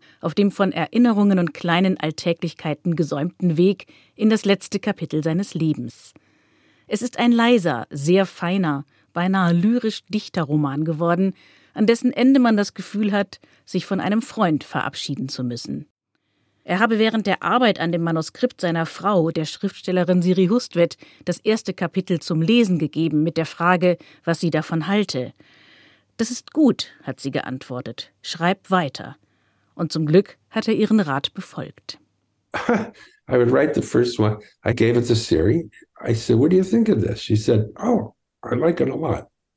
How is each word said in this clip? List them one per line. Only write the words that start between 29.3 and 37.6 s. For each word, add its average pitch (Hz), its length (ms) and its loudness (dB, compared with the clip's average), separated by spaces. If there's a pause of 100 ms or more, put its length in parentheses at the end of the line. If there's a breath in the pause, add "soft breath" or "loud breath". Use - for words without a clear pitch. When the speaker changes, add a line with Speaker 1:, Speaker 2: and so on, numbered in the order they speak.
Speaker 1:
Und 170 180 -6
zum 160 140 -2
Glück 175 320 2 (100)
hat - 180 -4
er 220 60 2
ihren 214 280 2
Rat 139 340 -2
befolgt. - 640 -14 (560)
Speaker 2:
<laughs> - 0 - (720 soft breath)
I 131 80 -8
would 123 160 4
write 143 220 4
the - 120 -2
first 123 320 0
one. 110 200 2 (280 loud breath)
I 113 80 4
gave 117 240 2
it 120 100 0
to 120 60 4
Siri. 110 540 0 (340 soft breath)
I 117 120 -2
said, 113 240 2
"What 156 120 4
do 185 60 4
you 185 80 4
think 220 240 2
of 117 140 2
this?" - 180 -4
She 110 160 0
said, 110 320 2 (100)